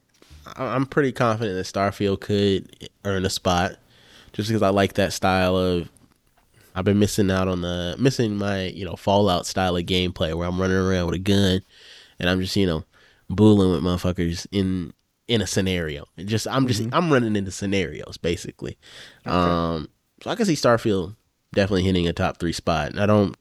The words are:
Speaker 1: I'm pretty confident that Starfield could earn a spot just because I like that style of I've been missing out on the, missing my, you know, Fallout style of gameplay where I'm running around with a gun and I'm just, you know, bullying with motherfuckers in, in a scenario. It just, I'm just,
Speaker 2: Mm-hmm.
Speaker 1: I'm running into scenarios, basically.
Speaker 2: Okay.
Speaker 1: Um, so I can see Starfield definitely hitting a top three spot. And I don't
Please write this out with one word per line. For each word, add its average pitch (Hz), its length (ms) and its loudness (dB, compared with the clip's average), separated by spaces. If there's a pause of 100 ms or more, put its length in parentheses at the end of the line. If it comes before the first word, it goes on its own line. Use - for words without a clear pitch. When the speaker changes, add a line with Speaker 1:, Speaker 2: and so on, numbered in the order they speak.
(560)
Speaker 1:
I'm 127 300 -2
pretty 135 260 0
confident 110 460 0
that 90 140 -6
Starfield 98 500 0
could 101 680 0 (140)
earn 95 220 0
a 92 40 0
spot 90 460 0 (560)
just 104 160 -6
because 110 160 0
I 98 60 4
like 98 240 2
that 95 180 0
style 92 460 2
of 90 320 0 (880)
I've 92 100 -4
been 101 140 4
missing 104 320 2
out 92 160 0
on 90 140 -2
the, 87 380 -4
missing 120 380 0
my, 98 300 -2
you 92 180 -10
know, 87 100 -10
Fallout 98 500 2
style 92 320 0
of 90 80 -2
gameplay 90 480 0
where 85 140 -4
I'm 90 120 -2
running 92 180 2
around 92 300 0
with 85 80 -2
a 87 40 -4
gun 98 420 2 (580)
and 90 100 0
I'm 92 120 2
just, 92 140 -4
you 101 100 2
know, 80 180 0 (460)
bullying 101 420 6
with 80 120 0
motherfuckers 87 680 -2
in, 95 420 -2 (340)
in 117 140 2
a 92 60 -4
scenario. 85 580 -2 (120)
It 82 80 -12
just, 107 220 -2
I'm 127 200 0
just, 110 140 0
Speaker 2:
Mm-hmm. 113 120 -4
Speaker 1:
I'm 165 200 0
running 117 220 2
into 98 160 -4
scenarios, 95 680 -4
basically. - 600 -6 (480)
Speaker 2:
Okay. - 100 -2
Speaker 1:
Um, 85 540 0 (320)
so - 100 -10
I - 40 -6
can 226 100 -2
see 180 80 2
Starfield 110 640 0 (380)
definitely 95 300 2
hitting 92 240 2
a 85 60 0
top 90 260 -4
three 82 140 -2
spot. 78 380 -2
And - 80 -8
I 101 60 0
don't 104 360 4